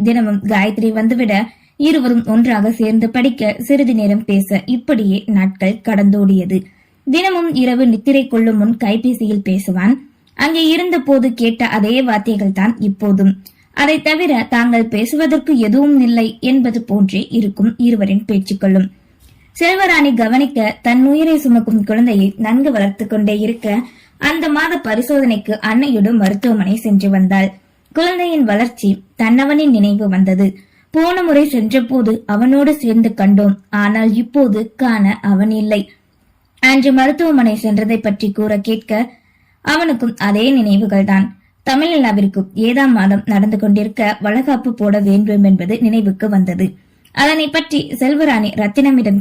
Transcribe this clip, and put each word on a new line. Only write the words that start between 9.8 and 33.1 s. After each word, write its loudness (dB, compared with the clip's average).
அங்கே 0
இருந்த 0
போது 0
கேட்ட -2
அதே 0
வார்த்தைகள் -2
தான் 0
இப்போதும். 0
அதை 0
தவிர 0
தாங்கள் 0
பேசுவதற்கு -2
எதுவும் 2
இல்லை 2
என்பது 0
போன்றே 0
இருக்கும் -2
இருவரின் 0
பேச்சுக்களும். 0
செல்வராணி 2
கவனிக்க, 0
தன் 2
உயிரை 2
சுமக்கும் 2
குழந்தையை 2
நன்கு 0
வளர்த்து -2
கொண்டே -2
இருக்க, -4
அந்த -2
மாத -2
பரிசோதனைக்கு -2
அன்னையோடு 0
மருத்துவமனை 0
சென்று 0
வந்தாள். 0
குழந்தையின் -2
வளர்ச்சி, -2
தன்னவனின் 2
நினைவு 0
வந்தது. 0
போன -2
முறை 2
சென்ற -2
போது -2
அவனோடு 2
சேர்ந்து 0